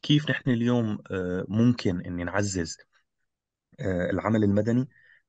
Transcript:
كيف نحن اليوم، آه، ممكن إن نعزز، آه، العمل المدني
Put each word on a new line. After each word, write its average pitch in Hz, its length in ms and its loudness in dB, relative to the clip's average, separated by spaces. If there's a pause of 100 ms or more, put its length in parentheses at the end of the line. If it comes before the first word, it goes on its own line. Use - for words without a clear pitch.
كيف 147 280 2
نحن 131 200 -2
اليوم، 117 480 0 (140)
آه، 92 360 -4
ممكن 110 520 2
إن 87 260 -6
نعزز، 95 520 -2 (1000)
آه، 90 300 -2
العمل 107 340 2
المدني 110 440 2 (400)